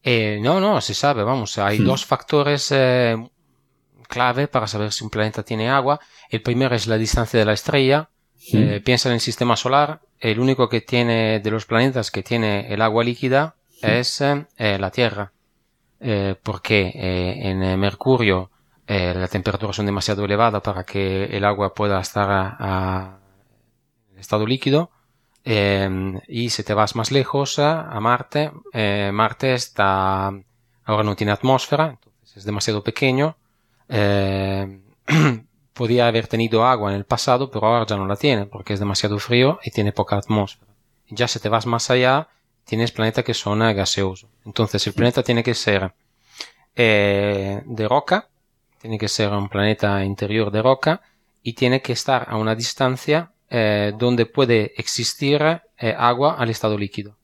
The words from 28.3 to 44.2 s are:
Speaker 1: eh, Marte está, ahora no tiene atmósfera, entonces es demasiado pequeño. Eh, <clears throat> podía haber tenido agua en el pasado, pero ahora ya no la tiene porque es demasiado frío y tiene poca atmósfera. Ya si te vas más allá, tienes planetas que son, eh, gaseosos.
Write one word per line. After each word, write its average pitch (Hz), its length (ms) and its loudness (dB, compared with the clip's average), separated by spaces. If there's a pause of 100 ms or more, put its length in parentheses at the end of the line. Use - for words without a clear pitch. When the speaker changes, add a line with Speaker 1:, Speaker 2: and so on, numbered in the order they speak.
Speaker 1:
eh, 101 400 0
Marte 110 400 0
está, 95 760 0 (580)
ahora 107 180 0
no 104 140 0
tiene 104 160 0
atmósfera, 135 560 0
entonces - 480 -20
es 98 80 -20
demasiado 104 380 -2
pequeño. 135 520 0 (540)
Eh, 98 880 -2 (260)
<clears throat> 143 380 2 (300)
podía 120 340 2
haber 113 200 0
tenido 113 380 2
agua 107 260 2
en 98 60 -2
el 101 60 -6
pasado, 127 480 0
pero 107 160 -2
ahora 117 180 2
ya 104 120 -4
no 98 100 -4
la 101 80 -2
tiene 117 300 0
porque 101 280 -12
es 98 60 -4
demasiado 101 400 -2
frío 127 440 2
y - 80 -8
tiene 101 200 0
poca - 260 -2
atmósfera. 101 540 -4 (380)
Ya 117 180 -2
si - 120 -6
te 107 100 -4
vas 113 160 0
más 117 240 -2
allá, 127 400 2 (340)
tienes 113 300 -2
planetas 113 320 -2
que 117 80 -2
son, 104 300 -2
eh, 113 100 2
gaseosos. 95 560 -2 (160)